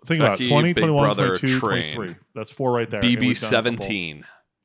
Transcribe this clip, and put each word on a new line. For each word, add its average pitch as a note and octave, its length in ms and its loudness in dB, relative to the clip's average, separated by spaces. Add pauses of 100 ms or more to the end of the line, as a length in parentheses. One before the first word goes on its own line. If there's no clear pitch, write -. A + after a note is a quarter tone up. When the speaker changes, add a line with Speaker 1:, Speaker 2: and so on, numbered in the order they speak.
Speaker 1:
think E3 160 -2
about G#2 120 4
it. F#2+ 60 -2
Speaker 2:
Becky, B2+ 100 -2
Speaker 1:
Twenty, D#3+ 240 4
Speaker 2:
Big - 80 2
Speaker 1:
twenty-one, D3 240 4
Speaker 2:
Brother, G2 320 2
Speaker 1:
twenty-two, C3 220 0
Speaker 2:
Train. F2+ 360 -2
Speaker 1:
twenty-three. F2+ 200 -8 (200)
That's A2+ 160 -10
four C3 220 -2
right A#2 160 -2
there. A2+ 100 -6
And A2 100 0
we've A#2+ 100 2
done B2 40 0
a B2+ 40 2
couple. - 0 -
Speaker 2:
B - 20 2
B A#2+ 40 0
seventeen A2 920 -2 (400)